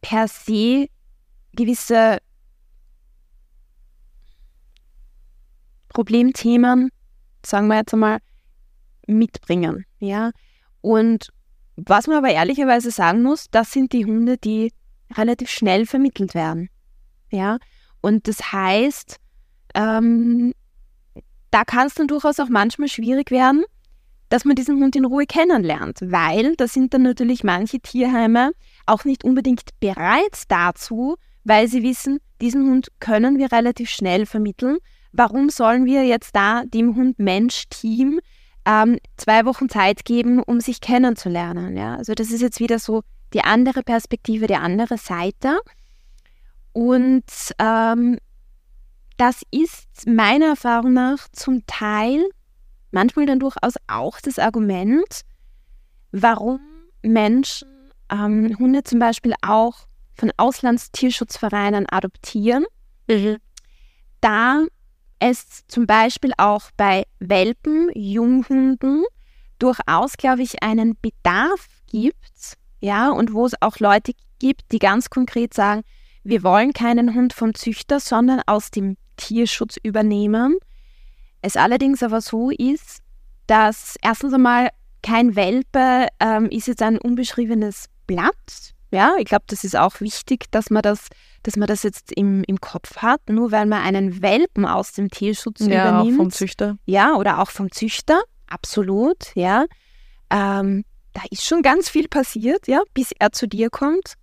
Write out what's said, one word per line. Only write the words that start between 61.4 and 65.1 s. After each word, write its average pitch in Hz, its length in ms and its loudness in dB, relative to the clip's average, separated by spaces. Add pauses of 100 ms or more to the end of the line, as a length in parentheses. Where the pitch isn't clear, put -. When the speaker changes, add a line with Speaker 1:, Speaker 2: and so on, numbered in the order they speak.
Speaker 1:
adoptieren, 214 760 -2 (420)
Speaker 2:
Mhm. 214 300 0 (840)
Speaker 1:
da 240 420 2 (560)